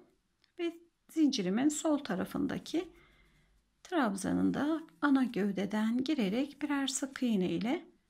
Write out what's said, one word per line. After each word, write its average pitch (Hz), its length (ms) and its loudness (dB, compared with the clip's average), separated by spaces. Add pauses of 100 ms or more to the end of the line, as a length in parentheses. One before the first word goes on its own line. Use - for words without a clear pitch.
(580)
ve 339 200 -4 (300)
zincirimin 247 600 2
sol 302 300 0
tarafındaki - 920 -4 (920)
trabzanın 190 720 0
da 311 280 0 (180)
ana 269 240 4
gövdeden 208 800 0
girerek 262 580 -2
birer 277 240 -2
sık 269 360 -6
iğne 196 280 2
ile 214 380 -2 (220)